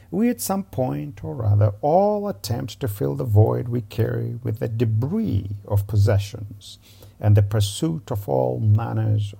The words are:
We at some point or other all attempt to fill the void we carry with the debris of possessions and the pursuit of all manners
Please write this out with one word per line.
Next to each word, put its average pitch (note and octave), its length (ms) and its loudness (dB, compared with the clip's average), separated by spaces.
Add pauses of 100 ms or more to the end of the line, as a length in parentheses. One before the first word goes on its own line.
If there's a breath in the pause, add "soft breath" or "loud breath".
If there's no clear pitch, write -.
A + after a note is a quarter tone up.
(120 loud breath)
We A3 160 0
at - 120 -2
some G3 220 -2
point C#3+ 640 -6
or D3 200 -6
other G#2 360 4
all G3+ 480 2
attempt C3 500 -6
to C#3 80 -4
fill C#3 300 -2
the C#3 80 -4
void A#2+ 420 4
we A#2+ 140 -4
carry A#2 640 -4
with A2+ 160 -4
the A#2+ 80 -4
debris A2+ 880 -2 (100)
of G2+ 220 -2
possessions G#2 880 0 (400 loud breath)
and G#2 180 6
the G#2+ 60 8
pursuit A2 680 -2
of G#2 160 -6
all B2+ 320 0
manners A2 800 2